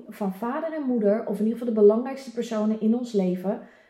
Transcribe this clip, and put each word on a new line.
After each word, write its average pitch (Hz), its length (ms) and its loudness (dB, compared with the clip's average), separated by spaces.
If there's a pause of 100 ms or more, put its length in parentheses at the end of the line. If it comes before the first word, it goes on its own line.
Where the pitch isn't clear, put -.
van 190 260 -6
vader 311 380 -6
en 311 100 -6
moeder, 233 440 0
of 202 120 -4
in 208 60 0
ieder 226 140 0
geval 240 160 -4
de 214 60 2
belangrijkste 233 520 4
personen 220 480 -2
in 226 140 4
ons 247 180 -4
leven, 185 480 0 (300)